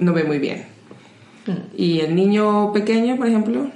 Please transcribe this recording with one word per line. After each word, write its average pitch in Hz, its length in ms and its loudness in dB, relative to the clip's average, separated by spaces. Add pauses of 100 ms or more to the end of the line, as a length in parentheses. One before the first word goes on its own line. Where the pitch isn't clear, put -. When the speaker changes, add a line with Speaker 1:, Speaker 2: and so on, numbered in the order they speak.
Speaker 1:
no 175 120 2
ve 165 120 0
muy 147 160 -2
bien. - 240 -6 (840)
Speaker 2:
Hmm. 196 60 -4 (240)
Speaker 1:
Y 170 240 0
el 160 160 0
niño 208 560 2
pequeño, 226 460 0
por 233 100 -2
ejemplo, 226 480 0